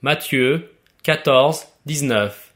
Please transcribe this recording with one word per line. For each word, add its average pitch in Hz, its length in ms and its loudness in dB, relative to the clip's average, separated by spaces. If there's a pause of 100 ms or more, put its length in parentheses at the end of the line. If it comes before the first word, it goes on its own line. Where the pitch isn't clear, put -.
Matthieu 143 680 -2 (320)
quatorze, 147 640 2 (180)
dix-neuf. 127 680 -2